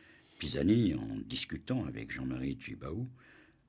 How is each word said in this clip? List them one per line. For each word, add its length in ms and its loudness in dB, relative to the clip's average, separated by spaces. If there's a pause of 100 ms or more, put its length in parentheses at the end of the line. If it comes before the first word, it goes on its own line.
(400)
Pisani, 560 6
en 220 -4 (100)
discutant 580 -2
avec 260 -8
Jean-Marie 480 -4
Tjibaou, 480 -6 (600)